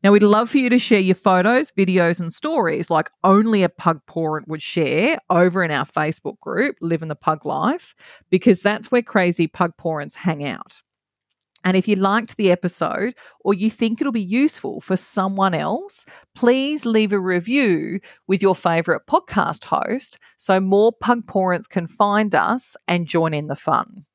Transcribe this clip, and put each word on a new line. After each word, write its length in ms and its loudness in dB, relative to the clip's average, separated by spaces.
Now, 80 6
we'd 120 8
love 280 4
for 80 2
you 100 0
to 80 4
share 220 2
your 160 2
photos, 560 2
videos 480 2
and 120 -8
stories 600 -4
like 180 0
only 400 4
a 60 2
pug 360 -2
parent 420 -6
would 140 -8
share 560 -2
over 320 2
in 80 -2
our 140 -2
Facebook 540 -6
group, 420 -4
Live 200 -4
in 60 -10
the 80 -8
Pug 300 -4
Life, 500 -4
because 320 4
that's 300 -2
where 100 2
crazy 460 0
pug 300 -4
parents 380 -8
hang 320 -4
out. 340 -12
And 80 2
if 100 2
you 100 2
liked 420 -2
the 140 2
episode 640 -2
or 120 0
you 160 0
think 300 -2
it'll 140 -2
be 80 -2
useful 580 -2
for 160 -4
someone 580 -2
else, 520 -6
please 520 2
leave 260 2
a 80 0
review 800 0
with 160 0
your 140 4
favourite 500 -2
podcast 600 0
host 520 -4
so 240 0
more 320 4
pug 340 -2
parents 400 -2
can 180 -4
find 480 0
us 440 -2
and 180 -2
join 280 -2
in 140 -6
the 80 -6
fun. 600 -4